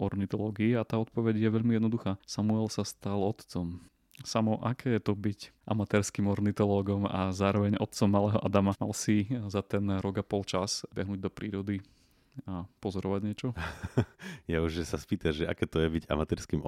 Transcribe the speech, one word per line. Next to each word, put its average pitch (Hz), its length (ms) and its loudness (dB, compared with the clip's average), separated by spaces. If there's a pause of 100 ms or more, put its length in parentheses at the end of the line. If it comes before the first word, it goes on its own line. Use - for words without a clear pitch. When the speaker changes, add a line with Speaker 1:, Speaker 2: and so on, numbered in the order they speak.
Speaker 1:
ornitológii 104 760 0
a 113 120 0
tá 113 100 -2
odpoveď 113 480 0
je 110 100 4
veľmi 113 220 2
jednoduchá. 110 480 0
Samuel 110 480 0
sa 107 100 -2
stal 101 380 -4
otcom. 90 640 -4 (380)
Samo, 110 400 0
aké 123 320 -2
je 107 160 0
to 101 80 -2
byť 104 320 -6 (160)
amatérskym 104 640 0
ornitológom 101 800 2
a 95 240 0
zároveň 101 480 4
otcom - 240 2
malého 101 320 4
Adama? 98 400 2
Mal 104 160 -4
si 104 320 2 (240)
za 101 80 -2
ten 101 400 0
rok 98 240 -2
a - 20 -18
pol 101 220 -2
čas - 480 -2
behnúť 101 240 -4
do 95 160 -4
prírody 98 480 -4 (680)
a 90 160 -6 (160)
pozorovať 95 400 -4
niečo? 104 320 -4
Speaker 2:
<laughs> - 40 -10 (840)
Ja 82 160 0
už, 82 160 0
že 85 80 -2
sa 78 160 -6
spýtaš, 80 400 -2
že 82 80 0
aké 85 160 -4
to 82 160 0
je 80 80 4
byť 80 160 -2
amatérským 78 640 -2